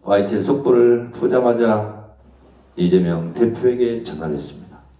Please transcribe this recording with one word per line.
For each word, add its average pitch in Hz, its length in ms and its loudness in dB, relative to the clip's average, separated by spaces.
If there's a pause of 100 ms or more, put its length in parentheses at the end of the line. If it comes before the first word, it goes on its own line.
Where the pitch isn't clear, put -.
와이티엔 101 420 0
속보를 120 680 2
보자마자 117 960 0 (720)
이재명 87 560 0
대표에게 117 720 0
전화를 76 320 -8
했습니다. - 440 -16 (200)